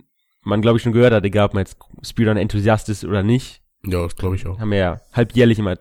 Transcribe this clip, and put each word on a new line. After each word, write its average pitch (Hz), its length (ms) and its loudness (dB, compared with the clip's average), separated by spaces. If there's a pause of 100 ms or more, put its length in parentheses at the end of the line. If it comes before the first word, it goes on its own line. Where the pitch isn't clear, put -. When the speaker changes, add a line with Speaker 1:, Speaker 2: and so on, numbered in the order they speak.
(420)
Speaker 1:
man, 104 200 -2
glaub 117 140 4
ich, - 60 -2
schon 120 100 -2
gehört 120 200 4
hat, 101 120 2
egal 101 220 0
ob - 80 -4
man 98 80 -2
jetzt - 140 -10 (260)
Speedrun-Enthusiast 107 840 0
ist 107 160 -8
oder 95 180 -2
nicht. 120 400 -2 (220)
Speaker 2:
Ja, 90 180 -4
das 85 140 -6
glaub 95 180 -4
ich 95 120 -6
auch. 92 120 -8
Speaker 1:
Haben 107 120 -4
wir 101 80 0
ja 90 220 -2 (120)
halbjährlich 117 460 2
immer 98 220 -2